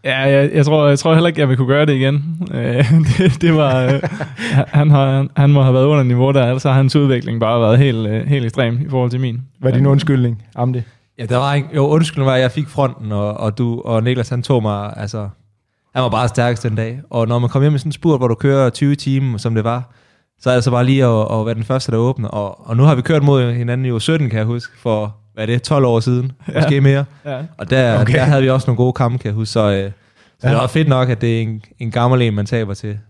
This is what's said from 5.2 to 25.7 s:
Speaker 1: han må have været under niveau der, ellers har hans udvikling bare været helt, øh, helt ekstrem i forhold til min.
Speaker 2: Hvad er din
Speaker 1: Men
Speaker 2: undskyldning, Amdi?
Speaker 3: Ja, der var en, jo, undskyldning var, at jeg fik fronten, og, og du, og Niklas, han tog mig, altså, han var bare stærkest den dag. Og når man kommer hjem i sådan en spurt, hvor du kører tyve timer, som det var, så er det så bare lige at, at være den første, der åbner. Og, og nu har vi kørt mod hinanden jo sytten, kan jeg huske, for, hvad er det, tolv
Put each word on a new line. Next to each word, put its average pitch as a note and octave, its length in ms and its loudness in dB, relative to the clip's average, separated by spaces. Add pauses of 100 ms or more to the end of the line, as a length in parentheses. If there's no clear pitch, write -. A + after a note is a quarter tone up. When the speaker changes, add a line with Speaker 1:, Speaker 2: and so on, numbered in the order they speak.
Speaker 1:
han C#3+ 120 4
må C#3+ 120 4
have C3 120 4
været C3 120 4
under D3 180 2
niveau B2 280 2
der, C3+ 140 2
ellers B2 180 -2
har C#3 100 0
hans C3+ 220 2
udvikling B2+ 440 0
bare A#2 220 2
været A2 160 4
helt, A#2 300 2
øh, A2 200 -4
helt C#3 180 0
ekstrem A#2 400 -2
i D3+ 40 -10
forhold B2+ 220 0
til B2 80 -4
min. B2 220 -4 (180)
Speaker 2:
Hvad C3 120 0
er B2 40 0
din B2+ 80 4
Speaker 1:
Men C#3 80 4
Speaker 2:
undskyldning, C3 520 0 (120)
Amdi? B2 260 -2 (380)
Speaker 3:
Ja, A2+ 60 -10
der B2 120 -2
var C#3 160 0
en, C#3 120 0 (100)
jo, C#3+ 120 2
undskyldning D3+ 400 0
var, C3 80 2
at B2+ 60 2
jeg B2+ 100 0
fik D3+ 160 -6
fronten, B2 440 -4
og, G#2 220 -2
og G#2+ 240 -4
du, A#2 240 -4
og A2+ 220 -2
Niklas, B2 260 -2
han B2 140 -4
tog B2 180 0
mig, G#2 360 -6
altså, G#2 320 -8 (680)
han B2+ 80 0
var A#2+ 60 0
bare A2+ 180 0
stærkest A#2+ 360 -2
den A2 120 -2
dag. A2+ 340 -8
Og A#2 180 -2
når A#2+ 120 0
man A#2+ 100 0
kommer C3+ 160 0
hjem D3+ 100 2
i - 20 -2
sådan C3 120 -6
en D3 40 -8
spurt, D#3 260 0
hvor B2+ 80 0
du A2+ 80 0
kører C#3 340 2
tyve C#3+ 260 0
timer, C3+ 420 -4
som A2+ 180 -4
det G#2+ 80 0
var, A#2+ 300 -6 (480)
så C3 80 -2
er B2+ 60 4
det A#2+ 80 2
så B2+ 80 0
bare B2 140 2
lige C3+ 200 2
at, A2+ 160 2 (180)
at G#2+ 60 -4
være A2+ 100 -4
den A2+ 80 -6
første, C3 280 -4
der A2+ 60 0
åbner. A#2+ 320 -2
Og, G2+ 400 -8
og A2+ 80 0
nu C3 60 6
har D3 120 6
vi B2 60 -2
kørt D3+ 220 0
mod C3 300 2
hinanden A#2+ 340 -4
jo A#2 120 -2
sytten, D3+ 300 -2
kan A2 80 -4
jeg G#2+ 80 -2
huske, A#2+ 320 -8
for, G#2+ 380 -4 (180)
hvad A2 100 -8
er - 20 -4
det, A#2 180 -2
tolv C#3 220 2